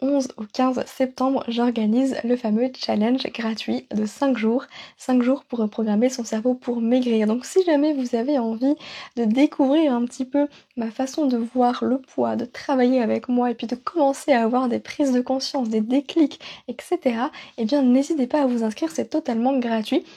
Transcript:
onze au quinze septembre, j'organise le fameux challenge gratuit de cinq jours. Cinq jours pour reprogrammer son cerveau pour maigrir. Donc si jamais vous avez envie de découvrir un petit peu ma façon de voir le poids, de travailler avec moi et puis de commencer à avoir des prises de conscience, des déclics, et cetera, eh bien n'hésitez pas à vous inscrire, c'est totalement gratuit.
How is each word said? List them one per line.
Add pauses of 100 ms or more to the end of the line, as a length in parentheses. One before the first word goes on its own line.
onze (120)
au
quinze
septembre,
j'organise
le
fameux
challenge (100)
gratuit
de
cinq
jours. (320)
Cinq
jours
pour
reprogrammer
son
cerveau
pour
maigrir.
Donc
si
jamais
vous
avez
envie (400)
de
découvrir
un
petit
peu (280)
ma
façon
de
voir
le
poids,
de
travailler
avec
moi
et
puis
de
commencer
à
avoir
des
prises
de
conscience,
des
déclics, (260)
et
cetera, (260)
eh
bien
n'hésitez
pas
à
vous
inscrire,
c'est
totalement
gratuit. (120)